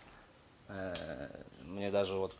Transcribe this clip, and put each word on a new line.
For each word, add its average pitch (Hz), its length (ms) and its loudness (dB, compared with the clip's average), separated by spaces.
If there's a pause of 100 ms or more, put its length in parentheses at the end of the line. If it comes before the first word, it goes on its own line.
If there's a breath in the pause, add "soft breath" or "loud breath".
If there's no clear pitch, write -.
(680 loud breath)
э, 80 600 -2 (340)
мне 98 280 0
даже 98 260 6
вот, 95 240 2